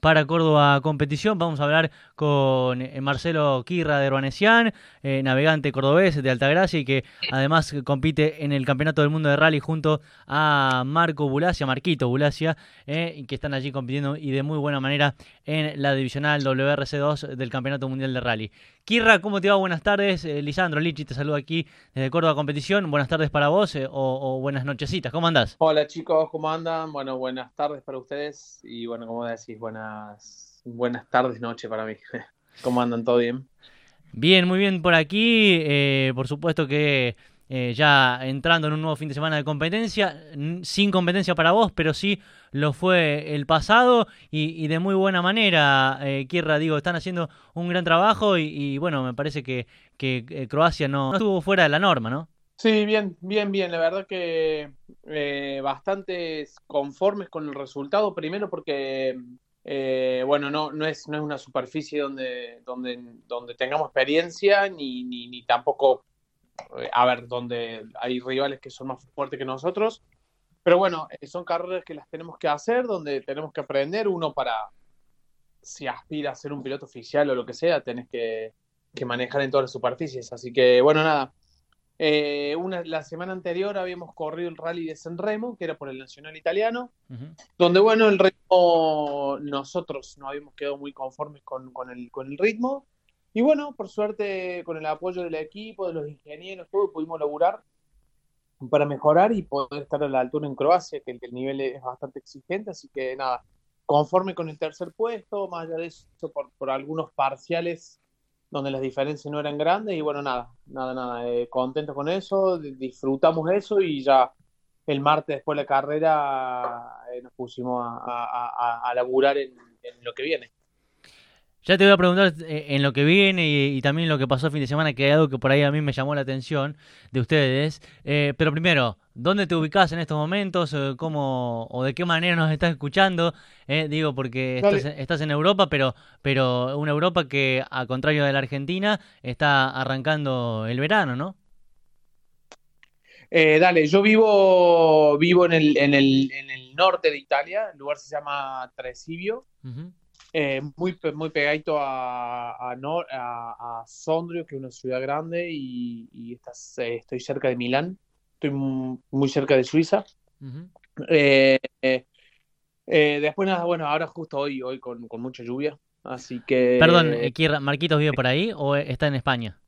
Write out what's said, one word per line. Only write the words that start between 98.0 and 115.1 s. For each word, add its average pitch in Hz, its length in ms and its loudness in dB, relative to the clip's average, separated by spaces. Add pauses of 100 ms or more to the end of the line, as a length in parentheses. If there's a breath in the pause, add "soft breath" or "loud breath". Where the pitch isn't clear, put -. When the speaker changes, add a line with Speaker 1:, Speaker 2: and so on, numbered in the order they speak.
Speaker 2:
para 147 140 4
mejorar 151 480 2
y 196 100 -2
poder 143 400 -6
estar 143 200 -4
a 143 60 -2
la 131 120 0
altura 147 260 -4
en 139 80 -8
Croacia, 156 500 0
que 127 80 -10
el, 120 60 -14
que 120 80 -18
el 120 80 -16
nivel 135 280 -6
es 131 180 -6
bastante 127 380 -12
exigente. 185 540 -10
Así - 200 -20
que 131 240 -6
nada, 127 260 -4 (440)
conforme 170 480 2
con 165 160 -6
el 151 80 -16
tercer 160 360 -8
puesto, 208 540 -6
más 170 180 -10
allá 160 100 -8
de 165 100 -6
eso, - 440 -14
por, - 280 -10
por 135 100 -8
algunos 147 440 -6
parciales 165 880 -6 (480)
donde 139 220 -6
las 131 100 -6
diferencias 139 500 -6
no 147 100 -6
eran 147 180 -6
grandes. 185 380 0
Y 156 40 -6
bueno, 147 220 -4
nada, 123 260 -4 (180)
nada, 131 280 -8
nada, 120 340 -6
eh, 120 220 -2
contento 135 440 -4
con 143 140 -4
eso, 190 500 0
di-, 143 180 -12
disfrutamos 135 720 0
eso 202 300 0
y 151 220 -2
ya 131 300 4 (540)
el 143 140 -2
martes 147 360 0